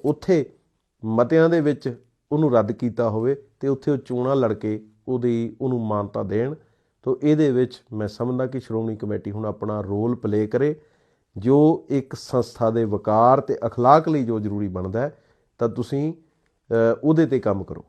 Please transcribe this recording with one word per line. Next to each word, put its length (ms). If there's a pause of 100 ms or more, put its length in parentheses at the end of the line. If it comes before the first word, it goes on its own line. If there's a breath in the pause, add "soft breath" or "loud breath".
ਉੱਥੇ 480 (520)
ਮਤਿਆਂ 440
ਦੇ 120
ਵਿੱਚ 420 (280)
ਉਹਨੂੰ 220
ਰੱਦ 180
ਕੀਤਾ 380
ਹੋਵੇ 260 (240)
ਤੇ 80
ਉੱਥੇ 240
ਉਹ 60
ਚੋਣਾਂ 380
ਲੜ 180
ਕੇ 320 (220)
ਉਹਦੀ, 540
ਉਹਨੂੰ 200
ਮਾਨਤਾ 420
ਦੇਣ। 320 (480)
ਤੋ 200
ਇਹਦੇ 280
ਵਿੱਚ 320 (100)
ਮੈਂ 140
ਸਮਝਦਾ 380
ਕਿ 140
ਸ਼੍ਰੋਮਣੀ 360
ਕਮੇਟੀ 360
ਹੁਣ 140
ਆਪਣਾ 360
ਰੋਲ 340
ਪਲੇ 320
ਕਰੇ, 280 (600 soft breath)
ਜੋ 520
ਇੱਕ 240
ਸੰਸਥਾ 560
ਦੇ 160
ਵਕਾਰ 560
ਤੇ 240
ਅਖਲਾਕ 440
ਲਈ 140
ਜੋ 160
ਜ਼ਰੂਰੀ 280
ਬਣਦਾ 340
ਹੈ, 160 (400 soft breath)
ਤਾਂ 120
ਤੁਸੀਂ, 440
ਅਹ, 880
ਉਹਦੇ 220
'ਤੇ 140
ਕੰਮ 240
ਕਰੋ। 260